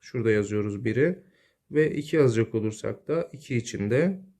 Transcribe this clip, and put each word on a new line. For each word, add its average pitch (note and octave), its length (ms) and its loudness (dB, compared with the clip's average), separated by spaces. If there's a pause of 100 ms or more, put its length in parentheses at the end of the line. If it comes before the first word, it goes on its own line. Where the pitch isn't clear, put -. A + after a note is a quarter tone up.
Şurada A2+ 260 -2
yazıyoruz G#2 540 0
biri. C3 340 0 (520)
Ve D3+ 240 2
iki D3 220 -2
yazacak A2+ 380 4
olursak A2 540 -4
da E3 240 -4
iki C3 240 -8
için G#2 340 -4
de F3 320 0 (180)